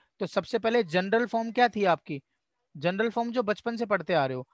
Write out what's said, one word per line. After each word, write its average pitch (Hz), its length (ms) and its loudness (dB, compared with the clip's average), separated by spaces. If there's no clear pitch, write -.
तो 190 60 -2
सबसे 202 320 -2
पहले 226 260 2
जनरल 196 420 0
फॉर्म 226 260 -4
क्या 240 160 4
थी 202 180 -2
आपकी? 156 340 0
जनरल 190 360 0
फॉर्म 233 220 -4
जो 247 100 0
बचपन 214 340 -4
से 226 100 -4
पढ़ते 185 280 0
आ 147 120 4
रहे 131 100 -4
हो, 127 180 -8